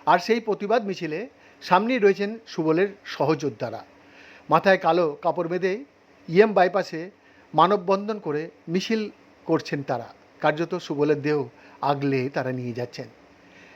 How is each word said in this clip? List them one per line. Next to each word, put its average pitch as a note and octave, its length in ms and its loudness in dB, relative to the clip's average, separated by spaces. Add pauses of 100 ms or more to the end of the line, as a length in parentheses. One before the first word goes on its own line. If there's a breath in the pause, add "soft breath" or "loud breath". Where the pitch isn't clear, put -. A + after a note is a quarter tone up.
আর E3+ 120 6
সেই A3 220 0
প্রতিবাদ G#3+ 460 -2
মিছিলে F3 420 -8 (340 soft breath)
সামনেই A3 360 2
রয়েছেন G3+ 480 2
সুবলের E3 420 0 (160)
সহযোদ্ধারা। C3+ 800 -4 (680 loud breath)
মাথায় F3+ 280 4
কালো E3 440 2
কাপড় E3+ 260 -2
বেঁধে F#3 360 -2 (440)
ইএম G3+ 240 6
বাইপাসে F#3 580 0 (440 soft breath)
মানববন্ধন G3 640 2
করে D#3 320 -6 (180)
মিছিল G3+ 420 -2 (340)
করছেন D3+ 380 -2
তারা। A#2+ 320 -6 (260)
কার্যত D#3 340 -2
সুবলের D3 480 -2
দেহ C#3+ 220 -2 (360 loud breath)
আগলে C3+ 480 0
তারা C3 240 -4
নিয়ে B2 200 -6
যাচ্ছেন। A#2+ 360 -10 (680 loud breath)